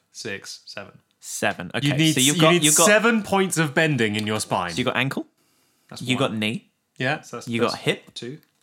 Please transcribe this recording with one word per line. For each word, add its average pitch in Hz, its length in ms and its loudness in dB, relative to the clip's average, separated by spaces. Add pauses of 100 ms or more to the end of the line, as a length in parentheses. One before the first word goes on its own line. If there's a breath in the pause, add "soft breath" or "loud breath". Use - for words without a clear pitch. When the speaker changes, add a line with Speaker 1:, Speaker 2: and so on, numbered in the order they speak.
(120)
Speaker 1:
six, - 540 -12
seven. 101 320 -16 (200)
Speaker 2:
Seven. 90 560 -4
Okay, 123 140 0
Speaker 3:
You 143 60 0
need, 156 200 2
Speaker 2:
so 135 60 0
you've 143 160 4
Speaker 3:
you 165 60 4
Speaker 2:
got, 160 100 6
Speaker 3:
need 175 100 4
Speaker 2:
you've 151 140 4
got, 165 100 6
Speaker 3:
seven 214 380 4
points 190 340 0
of 151 160 0
bending 131 400 2
in 107 140 -2
your 107 100 -2
spine. 92 320 -2
Speaker 2:
so 82 60 -8
you've 123 100 -2
got - 100 -2
ankle. 135 300 -2 (600)
Speaker 1:
That's - 120 -16
Speaker 2:
You've 127 200 -2
Speaker 1:
one. 127 100 0
Speaker 2:
got 110 80 -6
knee. 107 320 -4 (280)
Speaker 3:
Yeah. 131 240 -2
Speaker 1:
So - 160 -14
that's, 117 100 -14
Speaker 2:
You 117 140 -2
Speaker 1:
that's 110 100 0
Speaker 2:
got - 100 -8
hip. - 320 -4
Speaker 1:
two, 131 240 -12 (240)